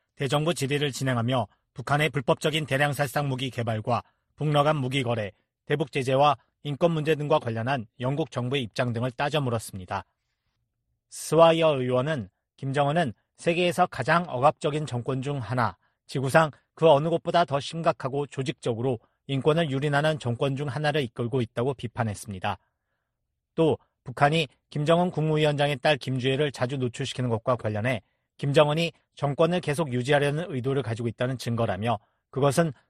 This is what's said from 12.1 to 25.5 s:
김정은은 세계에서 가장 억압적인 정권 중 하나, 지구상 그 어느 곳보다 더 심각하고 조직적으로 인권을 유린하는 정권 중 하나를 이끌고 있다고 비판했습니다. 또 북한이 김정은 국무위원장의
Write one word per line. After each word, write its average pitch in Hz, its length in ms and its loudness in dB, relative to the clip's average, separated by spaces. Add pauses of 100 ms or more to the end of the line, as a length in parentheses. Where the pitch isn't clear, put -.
김정은은 143 560 0 (240)
세계에서 175 500 0
가장 165 400 0
억압적인 147 600 0
정권 123 340 -4
중 143 160 -4
하나, 113 400 -4 (280)
지구상 143 460 2 (220)
그 160 160 4
어느 151 180 6
곳보다 170 380 2
더 139 160 -2
심각하고 143 640 -4
조직적으로 123 720 -4 (280)
인권을 151 440 0
유린하는 147 480 0
정권 131 380 -2
중 147 100 -6
하나를 151 360 -2
이끌고 120 360 -4
있다고 120 340 -2
비판했습니다. 104 840 -6 (960)
또 156 220 2 (260)
북한이 143 460 2 (200)
김정은 165 420 2
국무위원장의 151 680 0